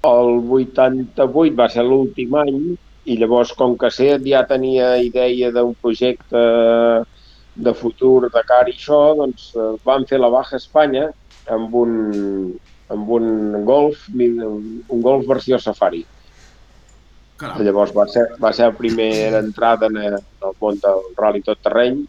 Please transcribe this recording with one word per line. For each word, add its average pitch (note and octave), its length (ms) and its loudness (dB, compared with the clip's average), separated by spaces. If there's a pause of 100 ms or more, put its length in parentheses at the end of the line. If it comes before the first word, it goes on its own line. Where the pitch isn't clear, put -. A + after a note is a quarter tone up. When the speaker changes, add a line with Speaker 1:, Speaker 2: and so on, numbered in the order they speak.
Speaker 1:
El A#2+ 360 4
vuitanta-vuit C3 1120 0
va A#2+ 160 2
ser A#2 160 -2
l'últim B2+ 500 0
any C#3+ 260 0 (420)
i B2 160 -4
llavors, A#2 340 2
com B2 240 0
que B2 140 0
Seat C#3 340 0
ja C3+ 220 2
tenia C3 500 0
idea B2 560 0
d'un A#2+ 220 0
projecte B2 640 -2 (1160)
de A#2 180 0
futur B2+ 560 2
de A#2 140 0
car B2 200 4
i B2 80 -4
això, D3 280 0 (160)
doncs, C3+ 360 -6
eh, A2 280 -4
van C3 260 0
fer C3 160 0
la A#2+ 100 4
Baja C3 240 -2
a B2 60 -8
Espanya D3 480 0 (360)
amb A2+ 280 -6
un, A#2+ 180 2 (1000)
amb G#2+ 200 -6
un A#2 180 0 (360)
Golf, D3 440 2
un A#2 920 -4
Golf C3 260 2
versió B2+ 300 0
Safari. F#2 480 -2 (1300)
Speaker 2:
Caram. G#2+ 220 -10
Speaker 1:
Llavors G3 320 0
va G#2 140 2
ser, A#2 280 0
va - 180 0
ser A#2 160 2
la G#2+ 80 -2
primera A2 640 -2
entrada A2 480 0
en G#2+ 80 -4
el G#2 220 -4 (380)
món G#2 200 -4
del G2 220 0 (160)
rally G#2 260 0
tot G#2+ 200 -6
terreny B2 480 0